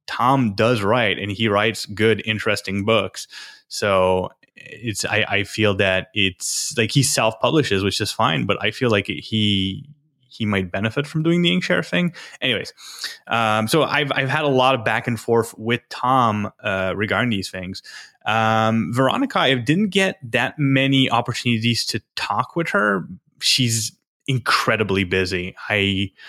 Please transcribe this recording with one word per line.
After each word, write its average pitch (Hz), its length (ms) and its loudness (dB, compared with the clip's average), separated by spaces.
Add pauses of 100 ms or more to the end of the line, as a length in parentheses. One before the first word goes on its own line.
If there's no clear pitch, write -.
Tom 123 480 2
does 113 280 2
write 101 360 2
and 101 140 -6
he 110 160 0
writes 104 380 0
good, 104 400 2
interesting 101 580 -2
books. 104 460 0 (440)
So 92 580 2 (260)
it's, - 480 -8
I, 107 200 0
I 101 200 0
feel 104 300 0
that 95 380 0
it's - 640 -4
like 113 140 0
he 139 120 4
self-publishes, 120 840 2
which 98 160 0
is 101 100 -4
fine, 131 340 0
but 101 160 -2
I 107 100 0
feel 123 180 0
like 101 180 2
he, 101 800 -2 (400)
he - 180 -8
might 95 280 -2
benefit 110 340 -2
from 160 160 -2
doing 170 180 2
the 175 140 2
Inkshare 180 320 0
thing. 170 260 -2 (280)
Anyways, 120 320 -2 (540)
um, 110 420 2
so 156 140 4
I've, 139 300 0
I've 135 140 0
had 151 160 -2
a 143 60 2
lot 131 260 4
of 113 80 -2
back 113 240 -2
and 120 100 0
forth 117 400 0
with 113 300 -2
Tom, 117 640 2 (100)
uh, 95 360 -2
regarding 104 320 0
these 98 200 -4
things. 92 320 -10 (440)
Um, 110 680 2
Veronica, 135 460 0
I 135 160 2
didn't 160 360 0
get 190 260 0 (140)
that 127 280 0
many 135 500 4
opportunities 117 760 0
to - 160 -6 (160)
talk - 400 -4
with 170 140 -2
her. 202 360 0 (320)
She's 113 540 0 (340)
incredibly 107 760 0
busy. 92 500 -2 (140)
I, 98 420 0 (180)